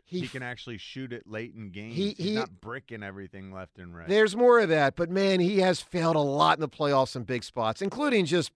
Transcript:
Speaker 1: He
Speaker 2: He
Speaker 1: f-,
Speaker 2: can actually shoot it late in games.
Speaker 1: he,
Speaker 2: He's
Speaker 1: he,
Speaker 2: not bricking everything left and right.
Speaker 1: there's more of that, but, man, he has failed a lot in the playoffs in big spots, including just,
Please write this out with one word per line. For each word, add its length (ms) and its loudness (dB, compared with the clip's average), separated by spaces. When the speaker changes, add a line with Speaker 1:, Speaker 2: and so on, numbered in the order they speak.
Speaker 1:
He 160 -8
Speaker 2:
He 60 -6
Speaker 1:
f-, 60 -10
Speaker 2:
can 120 -10
actually 340 -10
shoot 340 -12
it 140 -12
late 300 -10
in 160 -12
games. 240 -12
Speaker 1:
he, 160 -2
Speaker 2:
He's 60 -12
Speaker 1:
he, 180 -4
Speaker 2:
not 260 -6
bricking 400 -12
everything 500 -12
left 280 -16
and 180 -14
right. 100 -16
Speaker 1:
there's 280 2
more 240 6
of 100 2
that, 260 4
but, 140 -2
man, 300 2
he 180 2
has 240 2
failed 340 0
a 40 4
lot 380 4
in 40 -4
the 80 -2
playoffs 460 0
in 80 -8
big 200 -4
spots, 380 -4
including 440 2
just, 300 0